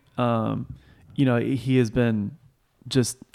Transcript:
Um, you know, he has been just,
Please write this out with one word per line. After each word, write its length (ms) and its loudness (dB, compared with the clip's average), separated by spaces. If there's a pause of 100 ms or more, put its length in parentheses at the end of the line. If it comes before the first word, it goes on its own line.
(180)
Um, 480 -2 (500)
you 100 2
know, 120 2
he 400 0
has 140 4
been 400 0 (560)
just, 300 0 (180)